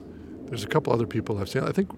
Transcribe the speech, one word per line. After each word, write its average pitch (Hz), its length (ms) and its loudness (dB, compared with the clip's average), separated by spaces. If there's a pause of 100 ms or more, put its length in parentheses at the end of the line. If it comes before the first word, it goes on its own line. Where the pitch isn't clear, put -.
(460)
there's 113 180 -4
a - 40 -4
couple - 240 4
other 117 140 4
people 110 320 0
I've 95 100 -2
seen. - 140 0
I 165 80 0
think 190 280 2